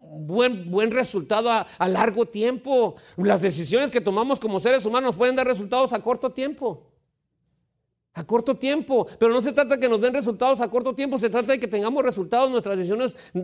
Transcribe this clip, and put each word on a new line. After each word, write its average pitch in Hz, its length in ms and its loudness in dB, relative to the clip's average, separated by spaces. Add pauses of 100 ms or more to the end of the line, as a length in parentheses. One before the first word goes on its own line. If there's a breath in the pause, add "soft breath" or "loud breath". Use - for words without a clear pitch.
(120)
buen, 175 580 -2
buen 214 200 2
resultado 220 600 -2
a, 220 160 0 (120 loud breath)
a 185 100 0
largo 220 380 2
tiempo. 233 680 0 (220 loud breath)
Las 185 260 2
decisiones 185 480 0
que 240 100 0
tomamos 226 400 0
como 202 200 -2
seres 240 260 2
humanos 240 300 0
pueden 254 200 2
dar 254 100 2
resultados 247 460 0
a 208 80 -2
corto 247 300 -2
tiempo. 254 580 -6 (1300)
A 165 100 -10
corto 233 320 0
tiempo. 269 500 0 (120 loud breath)
Pero 226 140 4
no 247 80 2
se 240 120 -2
trata 269 260 2
que 247 100 2
nos 220 120 2
den 247 120 2
resultados 247 480 0
a 233 80 -2
corto 240 260 -2
tiempo, 269 220 -2
se 220 140 0
trata 233 220 0
de 254 80 0
que 240 60 -6
tengamos 220 380 -2
resultados, 233 460 0
nuestras 208 260 -2
decisiones 208 400 -2 (280 loud breath)